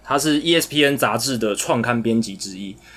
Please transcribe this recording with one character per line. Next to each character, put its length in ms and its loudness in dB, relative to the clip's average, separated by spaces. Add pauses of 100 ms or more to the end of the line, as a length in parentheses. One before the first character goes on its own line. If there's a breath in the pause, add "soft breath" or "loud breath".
他 140 0
是 220 2
E 160 2
S 120 2
P 160 0
N 140 2
杂 200 2
志 200 -2
的 180 0
创 260 0
刊 200 0
编 200 2
辑 140 -6
之 220 -10
一， 180 -12 (220 loud breath)